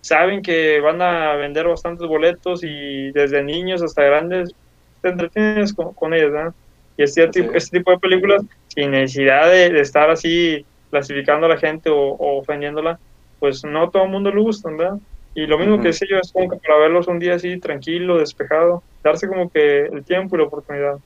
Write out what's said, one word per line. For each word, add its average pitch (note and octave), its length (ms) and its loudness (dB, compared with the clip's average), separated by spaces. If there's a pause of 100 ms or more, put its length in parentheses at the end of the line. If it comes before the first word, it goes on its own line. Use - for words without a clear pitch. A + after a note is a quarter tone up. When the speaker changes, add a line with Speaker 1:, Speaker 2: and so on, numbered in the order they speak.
Speaker 1:
saben F#3 400 2
que D#3+ 380 2
van D#3 220 0
a E3 340 0
vender D3 320 -4
bastantes E3+ 400 -4
boletos E3+ 560 0
y C#3 480 -10
desde C#3+ 320 0
niños F3 380 -4
hasta D#3 220 0
grandes E3+ 460 2 (520)
te F#3 80 -2
entretienes G#3 640 -2
con, E3 200 -8
con D#3+ 200 -4
ellas, D#3 180 2
¿verdad? D#3+ 220 -4 (440)
Y G#3+ 60 2
este E3 200 4
Speaker 2:
Así D#3+ 80 2 (100)
Speaker 1:
tipo, - 120 -2
Speaker 2:
es. E3 100 0
Speaker 1:
este F3+ 160 -4
tipo F3+ 120 2
de F3+ 80 4
películas, G3 440 2 (240)
sin C#3+ 240 -4
necesidad C3+ 580 2
de, F3+ 200 6
de D3+ 120 2
estar D3 280 2
así E3 560 0 (260)
clasificando C#3+ 560 -2
a - 20 4
la D#3+ 80 2
gente D#3+ 320 -4
o, D3 80 2
o C#3 420 -2
ofendiéndola, D3 600 -6 (400)
pues C#3 240 -2
no D3+ 200 -2
a F3 80 0
todo F#3+ 120 2
el F#3+ 60 0
mundo G3 220 -2
le G#3 100 0
gustan, G3+ 360 -2
¿verdad? F#3 200 -4 (380)
Y D#3 120 -4
lo D3+ 100 2
mismo G3+ 180 2
Speaker 2:
Ujú. - 60 -2
Speaker 1:
que E3+ 80 0
decía F#3+ 220 -4
yo, F#3+ 80 2
es F3+ 120 -6
como F#3 200 0
que - 60 -8
para D3+ 220 2
verlos E3+ 280 4
un F3 100 -2
día F3 180 -2
así, F3+ 240 -6
tranquilo, E3+ 600 -4
despejado, D#3 640 0 (200)
darse E3 240 0
como F#3 220 -4
que D3 380 2
el C#3+ 160 -10
tiempo F#3 320 -4
y E3 40 0
la D3+ 60 4
oportunidad. C#3+ 600 -6